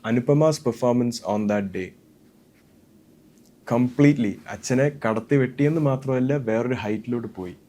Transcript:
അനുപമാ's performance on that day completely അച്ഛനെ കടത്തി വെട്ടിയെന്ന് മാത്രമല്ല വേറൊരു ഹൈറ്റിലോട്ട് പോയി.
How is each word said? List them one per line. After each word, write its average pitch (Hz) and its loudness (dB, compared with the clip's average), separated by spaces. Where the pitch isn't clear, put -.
അനുപമാ's 147 2
performance 120 0
on 104 -2
that 104 0
day 95 -6
completely 123 4
അച്ഛനെ 131 0
കടത്തി 110 0
വെട്ടിയെന്ന് 143 0
മാത്രമല്ല 135 0
വേറൊരു 120 -2
ഹൈറ്റിലോട്ട് 110 -4
പോയി. 92 -10